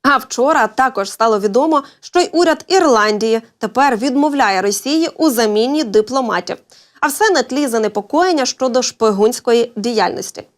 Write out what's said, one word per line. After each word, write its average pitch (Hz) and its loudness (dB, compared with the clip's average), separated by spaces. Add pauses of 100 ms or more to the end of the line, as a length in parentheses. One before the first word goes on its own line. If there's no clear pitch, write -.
А 285 2
вчора 254 0
також 254 -2
стало 220 0
відомо, 269 0 (180)
що - -2
й - 0
уряд 320 2
Ірландії 226 2 (160)
тепер 254 0
відмовляє 254 0
Росії 277 -2
у 320 2
заміні 233 0
дипломатів. 214 -2 (440)
А 294 -2
все 392 0
на 370 2
тлі 294 -2
занепокоєння 247 -2
щодо 254 -2
шпигунської 233 0
діяльності. 214 -4 (160)